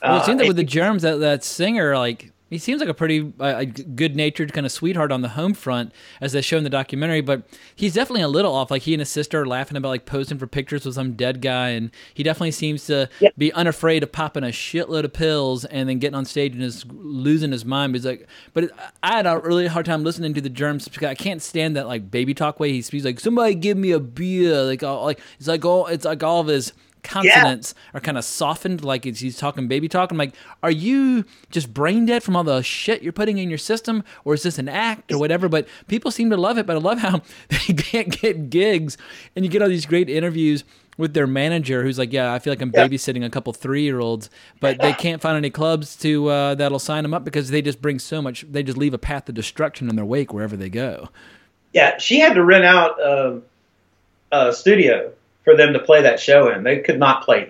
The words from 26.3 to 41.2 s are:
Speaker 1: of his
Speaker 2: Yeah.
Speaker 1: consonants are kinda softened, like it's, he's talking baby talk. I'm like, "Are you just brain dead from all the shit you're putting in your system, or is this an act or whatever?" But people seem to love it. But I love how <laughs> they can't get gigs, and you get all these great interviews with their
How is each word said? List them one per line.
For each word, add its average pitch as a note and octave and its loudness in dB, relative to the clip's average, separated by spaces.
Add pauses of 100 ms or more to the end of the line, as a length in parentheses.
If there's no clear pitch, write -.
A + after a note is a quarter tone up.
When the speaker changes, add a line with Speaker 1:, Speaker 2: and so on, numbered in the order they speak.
Speaker 1:
of D#3 -2
his C#3+ 0 (340)
Speaker 2:
Yeah. - -14
Speaker 1:
consonants C3+ 2 (180)
are C#3 -8
kinda C3+ -4
softened, D#3+ -4
like C3 -2
it's, A2+ -8
he's B2+ -6
talking C#3+ -4
baby D3 -2
talk. F3+ 0
I'm E3+ -4
like, C#3+ -2 (320)
"Are E3 2
you B3 2 (260)
just C3 -4
brain F3 2
dead A#3+ 2
from F#3+ -2
all F3 0
the C3+ 2
shit - -4
you're E3 -6
putting G#3 -2
in F#3 -4
your D#3+ -6
system, A3+ -4 (180)
or D3+ 2
is D3 -4
this E3 -2
an C#3 -6
act G#3+ -4
or D3 0
whatever?" E3+ 0
But D#3 0 (220)
people A3+ -2
seem A#3 0
to G#3 2
love G#3 2
it. G#3+ 0
But E3 -2
I - 0
love G#3 0
how F#3 0 (140)
<laughs> - -20
they - 0
can't F3+ -2 (140)
get E3 0
gigs, E3+ 2 (380)
and F#3 -2
you F3+ 0
get G#3 2
all G3+ 4
these F3 0
great F3 2
interviews D#3+ 0 (340)
with D#3 -2
their D3 2